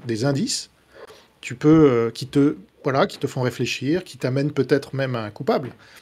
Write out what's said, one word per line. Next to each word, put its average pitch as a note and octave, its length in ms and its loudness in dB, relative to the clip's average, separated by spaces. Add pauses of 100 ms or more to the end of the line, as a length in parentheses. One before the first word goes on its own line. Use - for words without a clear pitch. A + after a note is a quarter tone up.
des A2+ 180 -2
indices, C#3+ 460 -2 (720)
tu - 120 -12
peux, D3+ 360 6
euh, A#2 200 2
qui - 160 -10
te, C#3+ 300 2 (260)
voilà, C#3+ 240 0
qui - 120 -10
te - 80 -4
font C3 160 -6
réfléchir, C3 600 -2
qui - 120 -20
t'amènent C#3 360 -2
peut-être C#3 420 -2
même C3 220 -4
à A2+ 80 -6
un G#2 60 -10
coupable, C3 440 -4 (280)